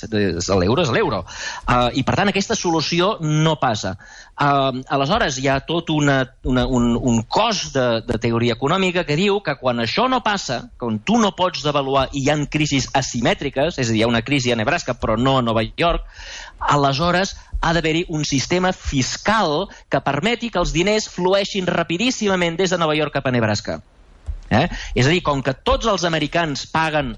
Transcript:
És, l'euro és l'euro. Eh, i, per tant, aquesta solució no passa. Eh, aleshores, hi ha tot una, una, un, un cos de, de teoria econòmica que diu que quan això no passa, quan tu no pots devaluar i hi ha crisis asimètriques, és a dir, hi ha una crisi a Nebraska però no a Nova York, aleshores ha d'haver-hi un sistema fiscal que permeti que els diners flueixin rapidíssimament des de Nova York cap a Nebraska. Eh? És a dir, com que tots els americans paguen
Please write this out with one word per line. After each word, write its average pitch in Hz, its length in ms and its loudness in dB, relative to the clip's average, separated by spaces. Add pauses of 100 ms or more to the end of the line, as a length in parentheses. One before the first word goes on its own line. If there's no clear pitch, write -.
És, 95 440 -2 (120)
l'euro 151 220 2
és 143 100 0
l'euro. 139 300 0 (420)
Eh, 123 320 2
i, 127 80 0
per 120 140 0
tant, 202 100 2
aquesta 196 280 -2
solució 170 580 0 (100)
no 156 360 2
passa. 104 340 -2 (420)
Eh, 135 460 2 (100)
aleshores, 143 480 0
hi 135 80 0
ha 135 160 2
tot 165 240 -4
una, 143 300 2 (260)
una, 127 240 2
un, 120 220 2 (100)
un 117 240 2
cos 214 380 0 (100)
de, 127 120 0 (200)
de 117 160 -2
teoria 117 380 0
econòmica 180 480 0
que 147 100 0
diu 202 240 2
que 151 160 -4
quan 120 240 -2
això 117 300 0
no 254 140 0
passa, 190 360 -4 (160)
quan 110 240 -4
tu 214 220 2
no 190 100 2
pots 165 320 -2
devaluar 139 480 2
i 135 140 -2
hi - 20 4
ha 151 160 2
crisis 147 480 -2
asimètriques, 139 880 -2
és 113 80 0
a - 0 -
dir, 110 140 2
hi - 20 4
ha 117 60 2
una 117 160 2
crisi 127 260 0
a 113 60 0
Nebraska 127 420 -2
però 113 160 0
no 131 220 2
a 120 60 2
Nova 113 200 0
York, 165 400 -2 (680)
aleshores 170 580 2 (320)
ha 165 80 2
d'haver-hi 160 400 0
un 151 140 -2
sistema 180 420 0
fiscal 175 960 0 (240)
que 135 160 0
permeti 220 480 -2
que 180 80 2
els 143 140 0
diners 208 340 2
flueixin 185 640 0
rapidíssimament 175 880 0
des 185 80 2
de 180 80 0
Nova 156 160 2
York 151 240 0
cap 135 80 -2
a 127 80 0
Nebraska. 107 480 0 (680)
Eh? 127 180 4 (260)
És 127 140 2
a - 20 4
dir, 175 160 2
com 139 160 0
que 131 140 -2 (100)
tots 226 240 2
els 175 160 0
americans 160 640 -2
paguen 151 480 -2